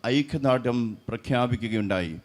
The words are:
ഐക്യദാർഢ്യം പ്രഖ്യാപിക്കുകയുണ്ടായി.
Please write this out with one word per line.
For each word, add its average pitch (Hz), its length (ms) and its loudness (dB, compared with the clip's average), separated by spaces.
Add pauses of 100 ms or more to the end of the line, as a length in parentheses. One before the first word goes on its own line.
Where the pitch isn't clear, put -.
(160)
ഐക്യദാർഢ്യം 131 640 2 (280)
പ്രഖ്യാപിക്കുകയുണ്ടായി. 110 1040 0 (100)